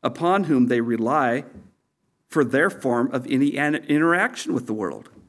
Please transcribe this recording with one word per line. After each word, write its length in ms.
upon 400
whom 240
they 140
rely 640
for 160
their 260
form 420
of 160
any 300
an-, 160
interaction 800
with 140
the 80
world. 340